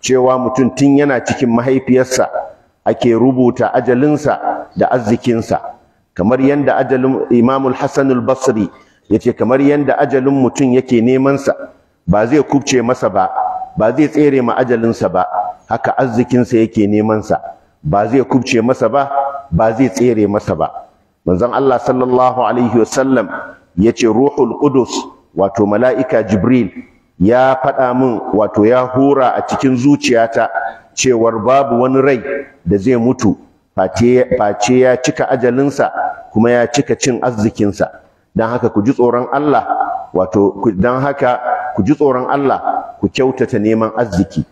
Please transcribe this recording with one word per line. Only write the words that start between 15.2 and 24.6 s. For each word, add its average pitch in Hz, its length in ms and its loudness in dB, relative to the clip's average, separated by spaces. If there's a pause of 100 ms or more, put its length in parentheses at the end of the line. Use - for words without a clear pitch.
haka - 300 -2
arzikinsa 123 640 0
yake 113 260 0
nemansa, 107 540 0 (420)
ba 95 240 0
zai 123 140 2
kubce 120 400 0
masa 120 320 0
ba, 139 160 0 (420)
ba 110 220 2
zai 123 160 2
tsere 113 400 2
masa 101 260 -2
ba. 78 140 -4 (560)
Manzon 92 320 0
Allah 127 240 2
sallallahu 127 640 0
alaihi 117 340 0
wasallam 123 500 0 (520)
ya 107 120 4
ce, - 140 -4
"Ruhul 117 540 0